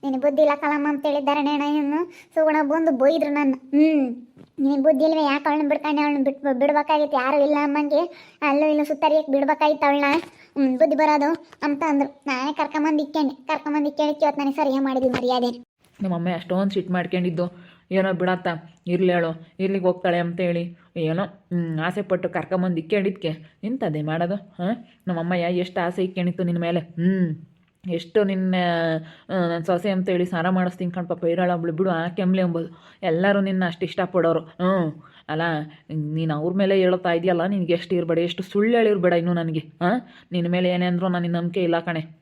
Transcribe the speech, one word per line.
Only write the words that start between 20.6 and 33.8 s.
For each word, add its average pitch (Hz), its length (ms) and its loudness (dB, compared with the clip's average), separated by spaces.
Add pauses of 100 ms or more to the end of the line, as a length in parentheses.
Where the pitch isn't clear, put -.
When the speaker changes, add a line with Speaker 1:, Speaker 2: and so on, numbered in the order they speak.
Speaker 2:
ಏನೋ, 165 280 -2
ಹ್ಮ್, 165 560 -6
ಆಸೆ 180 220 -4
ಪಟ್ಟು 185 260 -2
ಕರ್ಕೊಂಬಂದು 180 480 -2
ಇಕ್ಕೊಂಡಿದ್ಕೆ 180 600 -2 (260)
ಇಂಥದ್ದೇ 196 400 -4
ಮಾಡೋದು, 165 320 -2
ಹಾ? 202 520 -8 (200)
ನಮ್ಮ 175 140 -4
ಅಮ್ಮಯ್ಯ 175 380 -2
ಎಷ್ಟು 180 280 -2
ಆಸೆ 180 180 -2
ಇಕ್ಕೊಂಡಿತ್ತು 180 400 -2
ನಿನ್ನ 170 160 -2
ಮೇಲೆ, 170 200 0
ಹ್ಮ್, 170 560 -2 (540)
ಎಷ್ಟು 175 340 0
ನಿನ್ನ, 185 300 -2 (760)
ಆ, - 20 -6
ನನ್ನ 170 300 -2
ಸೊಸೆ 180 280 0
ಅಂತ 185 180 0
ಹೇಳಿ 180 160 2
ಸ್ನಾನ 180 240 -2
ಮಾಡಿಸ್ತೀನಿ 180 420 -2
ಕಣ್ 175 180 -8
ಪಾಪ 175 160 -4
ಇರೋಳು 180 280 2
ಅವ್ಳು 170 200 -2
ಬಿಡು 185 180 0
ಆಕೆ 170 320 -2
ಅಂಬ್ಲಿ 185 200 2
ಅಂಬೋದು. 170 260 -2 (340)
ಎಲ್ಲರೂ 190 380 2
ನಿನ್ನ 190 260 0
ಅಷ್ಟು 170 180 -4